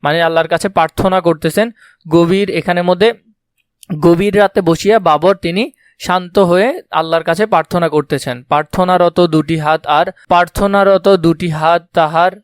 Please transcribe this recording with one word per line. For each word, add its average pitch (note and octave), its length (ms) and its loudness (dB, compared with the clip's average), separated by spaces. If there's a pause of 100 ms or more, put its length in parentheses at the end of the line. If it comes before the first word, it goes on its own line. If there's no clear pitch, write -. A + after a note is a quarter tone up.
মানে D#3 200 0
আল্লাহর E3 260 0
কাছে E3+ 200 -4
প্রার্থনা F#3 520 -2
করতেছেন। E3+ 460 -2 (420)
গভীর, E3+ 420 2
এখানের F3 340 -4
মধ্যে F3+ 240 2 (920)
গভীর F3 380 2
রাতে G3+ 220 2
বসিয়া F#3+ 380 0
বাবর F3 380 2
তিনি F#3+ 340 -4 (280)
শান্ত F3+ 400 -4
হয়ে G3 520 0
আল্লাহর D#3+ 320 -2
কাছে E3+ 240 -2
প্রার্থনা E3+ 420 -2
করতেছেন। C#3 540 -4
প্রার্থনারত F3 760 0
দুটি D#3 380 0
হাত D#3 280 -2
আর, D3+ 200 2 (220)
প্রার্থনারত F#3+ 800 2
দুটি E3+ 400 2
হাত D#3+ 340 0 (100)
তাহার E3+ 400 0 (120)